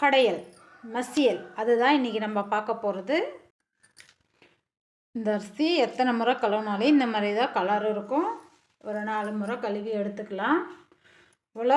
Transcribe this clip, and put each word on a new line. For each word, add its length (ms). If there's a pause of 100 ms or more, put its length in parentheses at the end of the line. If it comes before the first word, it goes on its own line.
கடையல் 380 (520)
மசியல், 480 (200)
அதுதான் 360
இன்னைக்கு 280
நம்ம 180 (100)
பார்க்க 320
போறது. 320 (2000)
இந்த 220
அரிசி 280 (200)
எத்தனை 340
முறை 140 (100)
கழுவினாலும் 480
இந்த 220
மாதிரி 260
தான் 160
கலர் 380
இருக்கும். 340 (580)
ஒரு 240
நாலு 300
முறை 240
கழுவி 360
எடுத்துக்கலாம். 600 (1000)
உலை 160